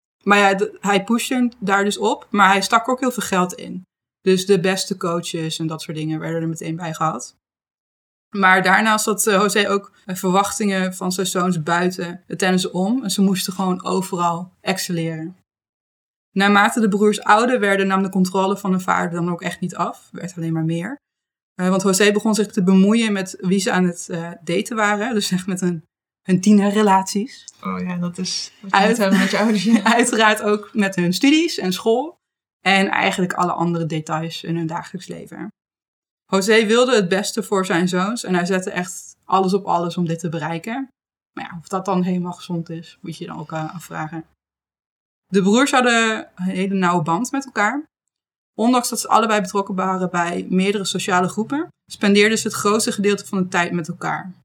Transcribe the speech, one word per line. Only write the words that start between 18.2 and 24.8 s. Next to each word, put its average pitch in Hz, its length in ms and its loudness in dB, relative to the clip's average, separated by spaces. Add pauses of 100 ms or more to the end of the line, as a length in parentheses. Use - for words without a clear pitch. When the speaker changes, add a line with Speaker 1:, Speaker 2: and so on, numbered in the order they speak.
Speaker 1:
van 190 140 -4
hun 185 100 0
vader 180 300 0
dan 170 200 -4
ook 202 120 -6
echt 175 180 -6
niet 180 160 -8
af. 208 360 -6
Werd - 240 -12
alleen 165 160 -4
maar 160 120 -2
meer. 170 320 -4 (580)
Eh, 185 140 -2
want 185 140 2
José 202 300 4
begon 208 220 0
zich 208 120 0
te 208 160 -2
bemoeien 202 500 4
met 190 280 -6
wie 190 180 0
ze 202 140 0
aan 185 120 2
het, 175 260 -4
eh, 170 200 -8 (140)
daten 196 320 -4
waren. 208 380 -2